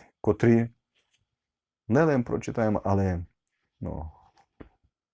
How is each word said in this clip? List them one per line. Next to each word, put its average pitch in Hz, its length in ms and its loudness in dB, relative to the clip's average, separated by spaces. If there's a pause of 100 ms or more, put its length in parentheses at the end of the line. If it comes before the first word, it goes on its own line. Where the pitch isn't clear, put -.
(220)
котрі 117 480 2 (1160)
не 135 160 4
лем 139 200 2
прочитаємо, - 640 -2
але, 95 400 0 (540)
ну, 78 320 -10 (1040)